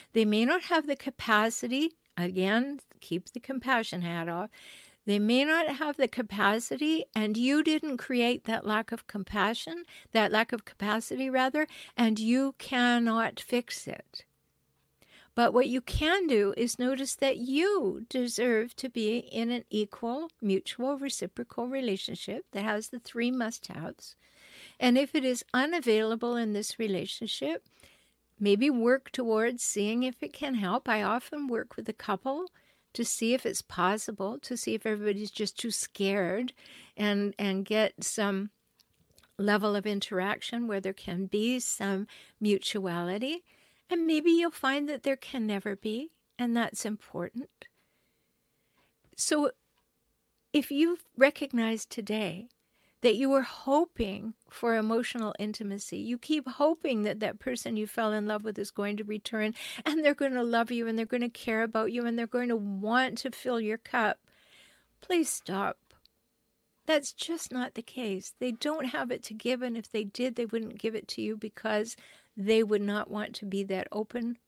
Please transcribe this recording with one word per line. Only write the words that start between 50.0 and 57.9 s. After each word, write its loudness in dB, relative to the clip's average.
if 2
you've 2
recognized 2
today -4
that 6
you 2
were 4
hoping -2
for 0
emotional 0
intimacy, -6
you -4
keep -2
hoping 2
that -2
that -4
person -4
you -2
fell 0